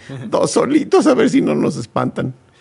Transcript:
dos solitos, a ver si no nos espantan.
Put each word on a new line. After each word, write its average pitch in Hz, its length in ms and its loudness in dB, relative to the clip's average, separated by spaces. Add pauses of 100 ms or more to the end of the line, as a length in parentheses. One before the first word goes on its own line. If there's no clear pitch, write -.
(300)
dos - 200 0
solitos, 302 560 2
a 311 80 4
ver 262 160 2
si - 140 2
no 151 100 0
nos 139 240 -2
espantan. 127 560 -4 (280)